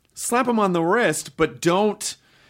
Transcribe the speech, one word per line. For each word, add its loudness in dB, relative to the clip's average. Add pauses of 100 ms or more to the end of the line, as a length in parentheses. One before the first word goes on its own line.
(140)
slap -2
'em 0
on 2
the 2
wrist, 0
but -2
don't, 0 (340)